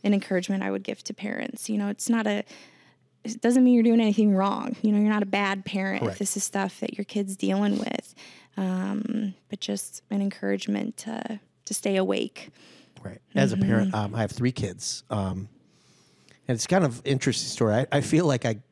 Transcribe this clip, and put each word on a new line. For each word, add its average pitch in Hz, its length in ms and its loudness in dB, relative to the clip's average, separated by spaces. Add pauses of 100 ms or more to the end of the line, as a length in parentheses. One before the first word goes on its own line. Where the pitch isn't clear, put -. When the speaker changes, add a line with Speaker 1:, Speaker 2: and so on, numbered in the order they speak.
Speaker 1:
an 208 120 4
encouragement 190 480 -2
I - 80 -2
would 196 120 -4
give - 200 -8
to - 100 -10
parents. - 560 -8
You 214 80 -2
know, 202 120 -2
it's - 200 -6
not 226 160 2
a, 208 180 -2 (800)
it 220 160 -10
doesn't 240 240 6
mean 247 120 8
you're 233 80 6
doing 233 180 6
anything 208 320 4
wrong. 196 480 0
You 214 120 2
know, 208 60 4
you're 208 140 4
not 214 100 2
a 202 40 -2
bad 196 360 0
parent 196 380 -4
Speaker 2:
Correct. 147 140 -2
Speaker 1:
if - 40 -18
this - 180 -4
is 202 60 -4
stuff 196 360 -4
that - 180 -6
your 202 80 -6
kid's 196 300 -4
dealing 196 420 0
with. - 380 -6 (420)
Um, 196 760 -4 (140)
but 202 100 -10
just - 500 -8
an 202 140 -2
encouragement 196 760 -4
to, 220 420 -10 (260)
to - 80 -8
stay 196 240 -2
awake. - 520 -2 (540)
Speaker 2:
Right. - 160 -16 (160)
As 135 160 4
a 113 60 -2
parent, 113 340 4
Speaker 1:
Mm-hmm. 107 140 0
Speaker 2:
um, 104 100 -6
I 113 60 0
have 104 100 0
three 120 200 0
kids. - 580 -6
Um, 98 400 -4 (960)
and 123 80 0
it's 113 120 -6
kind 185 160 4
of 120 220 -2
interesting 131 440 0
story. 107 260 2
I, 131 160 2
I 143 100 2
feel 160 240 4
like 135 200 2
I 110 120 0 (140)